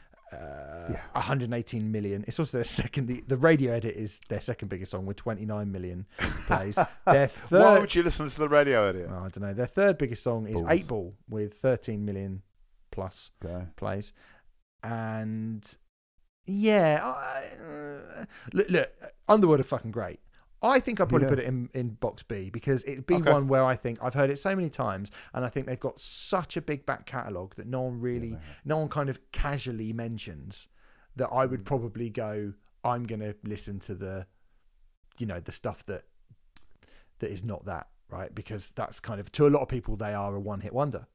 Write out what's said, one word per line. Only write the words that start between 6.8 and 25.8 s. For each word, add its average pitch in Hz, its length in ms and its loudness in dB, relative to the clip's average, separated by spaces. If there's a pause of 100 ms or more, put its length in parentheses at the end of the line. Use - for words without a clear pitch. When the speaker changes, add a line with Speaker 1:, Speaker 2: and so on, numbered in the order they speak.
Speaker 2:
Why 139 220 8
Speaker 1:
third 202 560 8
Speaker 2:
would 196 120 -2
you 175 80 6
listen 160 240 0
to 135 120 -6
the 151 100 2
radio 139 400 6
edit? 92 220 -2
Speaker 1:
Oh, 92 80 -6
I 92 100 -8
don't 95 140 -10
know. 101 100 -4
Their 120 140 -2
third 196 320 4
biggest 117 240 -2
song 113 240 -2
is 107 160 -4
Speaker 2:
Balls. 85 80 -4
Speaker 1:
Eight 165 180 2
Ball 95 260 -4 (140)
with 104 300 -4
thirteen 110 480 0
million 98 340 -6 (500)
plus - 420 -8 (120)
Speaker 2:
Okay. 90 220 -8 (100)
Speaker 1:
plays. 101 380 -6 (680)
And 110 920 -6 (680)
yeah, 196 580 4
I, 254 580 -8
uh, 147 640 -12 (300)
look, 196 160 2
look, - 200 4 (380)
Underworld 175 320 8
are 127 40 2
fucking 117 280 -6
great. 98 280 -6 (420)
I 254 180 6
think 226 180 -2
I'd 190 120 4
probably 135 160 6
Speaker 2:
Yeah. 135 40 4
Speaker 1:
put 135 100 4
it 117 60 -2
in, 123 280 -2
in 123 160 -2
box - 320 -4
B 98 260 -8
because 131 360 0
it'd 135 220 -8
be 175 100 6
Speaker 2:
Okay. 156 140 6
Speaker 1:
one 139 180 6
where 131 160 6
I 131 120 4
think 117 260 -6
I've 127 120 -2
heard 139 160 4
it 139 80 -2
so 196 180 0
many 170 140 0
times, 104 400 -4 (240)
and 127 100 -2
I 120 60 -4
think 135 160 -4
they've 127 120 -6
got - 220 -6